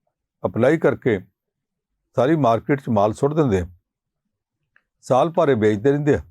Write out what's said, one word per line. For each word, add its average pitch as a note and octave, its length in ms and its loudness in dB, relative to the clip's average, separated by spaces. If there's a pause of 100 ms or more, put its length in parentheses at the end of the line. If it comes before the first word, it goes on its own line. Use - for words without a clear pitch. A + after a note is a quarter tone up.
(440)
ਅਪਲਾਈ A#2+ 340 0
ਕਰਕੇ A#2+ 420 -2 (960)
ਸਾਰੀ C3+ 200 0
ਮਾਰਕੀਟ C3+ 440 0
'ਚ - 80 -12
ਮਾਲ G#2+ 240 0
ਸੁੱਟ C#3+ 220 -4
ਦਿੰਦੇ C3 260 0
ਆ, F2 60 -6 (1300)
ਸਾਲ C#3 300 0
ਭਰ D#3+ 180 0
ਇਹ C3+ 80 2
ਵੇਚਦੇ G#2+ 340 2
ਰਹਿੰਦੇ C#3+ 240 0
ਆ। F#2 160 -2